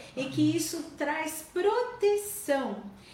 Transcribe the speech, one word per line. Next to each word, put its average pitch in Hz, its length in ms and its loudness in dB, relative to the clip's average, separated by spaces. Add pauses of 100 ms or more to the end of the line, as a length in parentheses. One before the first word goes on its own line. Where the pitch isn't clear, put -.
(160)
e 269 80 -2
que 311 320 4
isso 320 420 -4
traz 311 540 -2
proteção 403 1300 0 (320)